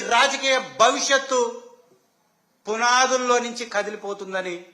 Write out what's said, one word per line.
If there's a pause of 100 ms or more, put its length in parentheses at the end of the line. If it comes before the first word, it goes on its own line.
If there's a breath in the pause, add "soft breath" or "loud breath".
రాజకీయ (220)
భవిష్యత్తు (1300)
పునాదుల్లో
నుంచి
కదిలిపోతుందని (180)